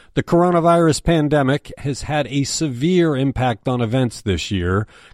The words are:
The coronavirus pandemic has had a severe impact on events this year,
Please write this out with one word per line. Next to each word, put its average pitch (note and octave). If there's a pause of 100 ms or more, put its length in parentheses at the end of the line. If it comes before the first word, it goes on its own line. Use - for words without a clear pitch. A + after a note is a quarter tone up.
(140)
The -
coronavirus E3+
pandemic D3
has C#3
had D3
a C#3
severe D#3
impact B2+
on B2
events A#2+
this F#2
year, F#2+ (260)